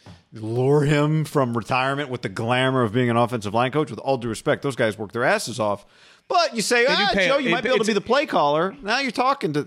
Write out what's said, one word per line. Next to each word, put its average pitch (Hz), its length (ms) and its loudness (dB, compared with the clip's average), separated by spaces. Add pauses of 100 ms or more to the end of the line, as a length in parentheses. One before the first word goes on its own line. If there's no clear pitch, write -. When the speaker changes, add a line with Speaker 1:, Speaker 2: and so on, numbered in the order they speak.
(320)
Speaker 1:
lure 123 500 0
him 151 420 2
from 127 320 0
retirement 135 540 -2
with 120 120 -6
the 117 60 -4
glamour 127 540 0
of 104 100 0
being 123 180 2
an 117 60 2
offensive 113 380 0
line 120 180 0
coach? 147 180 -2
With 104 80 -12
all 135 200 -2
due 117 100 -6
respect, 113 340 -2
those 139 140 -4
guys 110 200 0
work 104 160 -8
their 120 120 -2
asses 156 340 0
off. 104 260 -2 (440)
But 320 260 0
you 220 80 -2
say, 240 240 2
Speaker 2:
They 294 80 2
do 370 80 2
Speaker 1:
"Ah, 403 100 0
Speaker 2:
pay, 190 140 2
Speaker 1:
Joe, 277 120 2
you 262 100 -2
Speaker 2:
it, - 40 2
Speaker 1:
might 175 120 -2
be - 60 0
able 254 80 4
to - 20 0
Speaker 2:
it's 208 80 -2
Speaker 1:
be 226 60 2
the 196 60 0
play 262 240 2
caller." 160 580 0
Now 226 180 -2
you're 269 100 -4
talking 254 440 -2
to, 147 120 -2